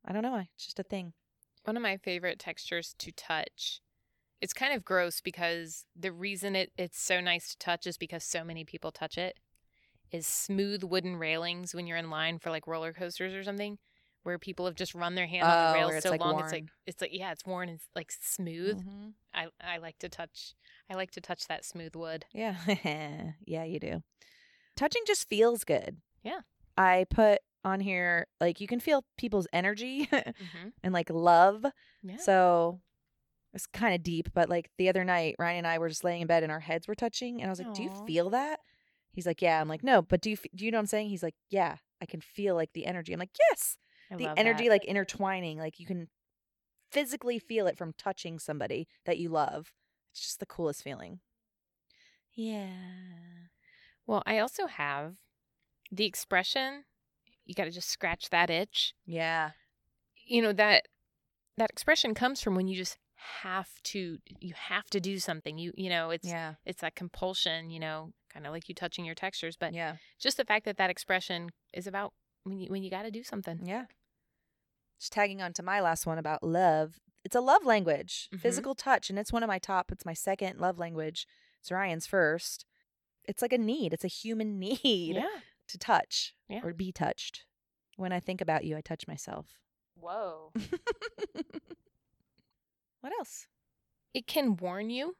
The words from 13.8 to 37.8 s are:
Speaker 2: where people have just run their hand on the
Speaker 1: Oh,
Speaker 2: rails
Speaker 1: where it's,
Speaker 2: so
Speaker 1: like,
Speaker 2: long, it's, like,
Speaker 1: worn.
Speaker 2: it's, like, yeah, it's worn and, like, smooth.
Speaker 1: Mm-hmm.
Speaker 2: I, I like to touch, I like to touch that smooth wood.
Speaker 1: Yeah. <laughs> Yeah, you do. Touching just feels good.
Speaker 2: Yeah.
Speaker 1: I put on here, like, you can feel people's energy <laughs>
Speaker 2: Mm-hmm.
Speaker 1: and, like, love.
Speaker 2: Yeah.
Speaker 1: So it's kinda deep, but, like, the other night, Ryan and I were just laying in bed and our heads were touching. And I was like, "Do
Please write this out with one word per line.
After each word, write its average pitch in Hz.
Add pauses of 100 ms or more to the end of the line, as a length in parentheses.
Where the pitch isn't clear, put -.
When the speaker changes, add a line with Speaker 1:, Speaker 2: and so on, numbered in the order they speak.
Speaker 2:
where 175
people 180
have 175
just 180
run 175
their 180
hand 170
on 165
the 170
Speaker 1:
Oh, 160
Speaker 2:
rails 160
Speaker 1:
where 156
it's, 151
Speaker 2:
so 185
Speaker 1:
like, 160
Speaker 2:
long, 170
it's, 156
like, 160
Speaker 1:
worn. 156 (160)
Speaker 2:
it's, -
like, -
yeah, 185
it's -
worn 180
and, 165 (160)
like, 170
smooth. 180
Speaker 1:
Mm-hmm. 202 (260)
Speaker 2:
I, 170 (140)
I 175
like 165
to 180
touch, - (380)
I -
like 190
to 180
touch -
that 156
smooth 165
wood. 160
Speaker 1:
Yeah. 214 (100)
<laughs> 156
Yeah, 160
you 160
do. - (720)
Touching 320
just 415
feels 226
good. - (240)
Speaker 2:
Yeah. 302 (360)
Speaker 1:
I 185
put 214 (260)
on 190
here, 175 (120)
like, 175
you 202
can 240
feel 277 (140)
people's 202
energy 220
<laughs> -
Speaker 2:
Mm-hmm. 185 (160)
Speaker 1:
and, 185
like, 170
love. 175 (380)
Speaker 2:
Yeah. 190
Speaker 1:
So 180 (760)
it's 190
kinda 196
deep, 170
but, 170
like, 175
the 185
other 185
night, 175
Ryan 170
and 170
I 165
were 165
just 156
laying 175
in 165
bed 165
and 156
our 156
heads 165
were 214
touching. 240
And 190
I -
was 185
like, 220
"Do 196